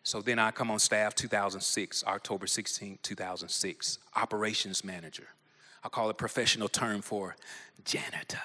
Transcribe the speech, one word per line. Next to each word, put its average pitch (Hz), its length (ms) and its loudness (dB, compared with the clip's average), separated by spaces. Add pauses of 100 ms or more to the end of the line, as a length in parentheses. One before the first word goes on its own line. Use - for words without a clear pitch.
So 107 180 -2
then 117 160 2
I 110 140 6
come 117 180 0
on 107 100 2
staff 107 360 4
two - 120 0
thousand 98 340 2
six, - 440 0
October 98 420 -2
sixteenth, 101 560 -2
two 101 120 -4
thousand 90 340 -6
six, - 500 -2 (160)
operations 107 680 0
manager. 90 440 -10 (560)
I 110 60 -6
call 110 220 2
it - 60 -2
professional 113 520 2
term 107 320 2
for 98 340 -4 (500)
janitor. - 600 -4